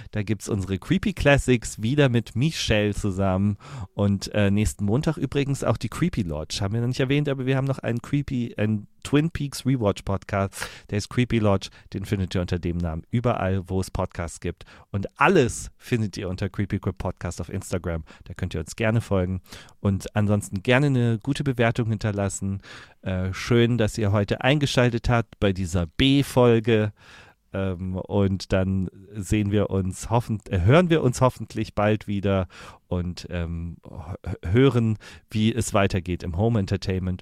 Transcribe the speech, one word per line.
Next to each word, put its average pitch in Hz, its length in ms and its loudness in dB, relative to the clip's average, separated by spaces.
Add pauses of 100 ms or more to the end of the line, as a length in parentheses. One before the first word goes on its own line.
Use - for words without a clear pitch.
(120)
Da 107 120 -2
gibt's 101 240 -4
unsere 95 300 -2
Creepy 190 360 0
Classics 131 680 2
wieder 139 280 4
mit 117 280 0
Michelle 107 560 2
zusammen. 98 640 0 (380)
Und, 101 380 0
äh, 101 180 2
nächsten 104 340 0
Montag 147 320 0
übrigens 139 460 -2
auch 117 140 2
die - 120 -6
Creepy - 320 -2
Lodge. 80 400 -6
Haben 101 140 -2
wir 117 60 -2
noch 120 60 0
nicht 127 120 -2
erwähnt, 139 280 0
aber 135 200 -2
wir 135 100 2
haben 135 100 0
noch 135 120 -2
einen 117 220 -4
Creepy, 131 540 -4
einen 107 320 0 (160)
Twin 151 280 2
Peaks - 340 -8
Rewatch 120 380 0
Podcast. 98 640 -4 (240)
Der 104 80 -2
ist - 100 -6
Creepy 120 300 0
Lodge. 101 300 2 (240)
Den 98 120 -6
findet 95 300 -2
ihr 92 60 0
unter 90 180 -2
dem 87 180 -2
Namen 85 320 -4
überall, 98 580 0
wo 95 140 -2
es - 80 -6
Podcasts - 500 -6
gibt. - 260 -8 (260)
Und 98 160 -4 (120)
alles 143 580 2
findet 110 400 -2
ihr 98 120 -4
unter 95 200 -4
Creepy 101 300 -4
Crypt - 200 -4
Podcast - 420 -6
auf - 80 -10
Instagram. 85 540 -4 (220)
Da - 100 -14
könnt - 180 -6
ihr 80 60 -4
uns - 160 -10
gerne 110 260 0
folgen. 92 400 0 (380)
Und 101 360 -2
ansonsten 101 460 0
gerne 127 260 4
eine 120 300 2
gute 139 280 -4
Bewertung 120 440 0
hinterlassen. 98 720 -2 (400)
Äh, 92 320 -2
schön, 117 440 2
dass 107 200 0
ihr 104 140 2
heute 104 300 2
eingeschaltet 127 680 2
habt 117 300 0
bei 98 140 2
dieser 87 340 -2
B-Folge. 120 1040 4 (600)
Ähm, 92 420 -4
und 98 560 0
dann 95 380 2 (260)
sehen 104 360 0
wir 104 180 2
uns 92 400 -2
hoffent-, 113 420 -2
äh, 92 140 0
hören 160 240 6
wir 165 120 4
uns 127 200 0
hoffentlich 113 520 0
bald 104 320 2
wieder 98 420 0 (420)
und, 90 420 -4
ähm, 85 460 -6 (120)
h-, 85 260 -12 (300)
hören, 117 520 4 (340)
wie 110 240 2
es 107 180 -2
weitergeht 92 480 0
im 87 160 -6
Home 113 220 2
Entertainment. 92 640 -2